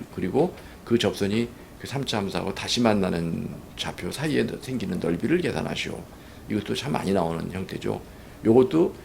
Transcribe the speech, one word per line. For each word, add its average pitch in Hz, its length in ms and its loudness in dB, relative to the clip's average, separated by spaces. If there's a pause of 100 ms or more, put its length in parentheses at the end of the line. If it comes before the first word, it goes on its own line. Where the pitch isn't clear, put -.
(140)
그리고 107 420 2 (300)
그 117 140 4
접선이 104 500 2 (320)
그 - 60 -10
삼 139 180 -2
차 113 140 0
함수하고 92 340 -2
다시 - 260 -2
만나는 92 720 4 (260)
좌표 80 360 -6
사이에 127 340 0 (160)
생기는 95 380 -4
넓이를 87 420 2
계산하시오. - 580 -2 (500)
이것도 104 260 -2
참 135 160 -4
많이 - 200 0
나오는 82 400 0
형태죠. 95 480 -4 (460)
요것도 131 600 6